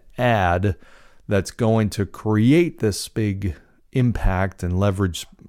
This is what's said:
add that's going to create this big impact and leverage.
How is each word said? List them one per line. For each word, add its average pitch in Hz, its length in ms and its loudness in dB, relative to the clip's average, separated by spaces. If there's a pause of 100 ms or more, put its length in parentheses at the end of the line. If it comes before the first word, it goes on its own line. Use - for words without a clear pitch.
(160)
add 98 600 0 (500)
that's 98 240 0
going 110 400 0
to 98 160 -4
create 120 720 2
this - 300 -4
big 98 480 -4 (340)
impact 98 720 0
and 90 160 -2
leverage. 95 480 0 (220)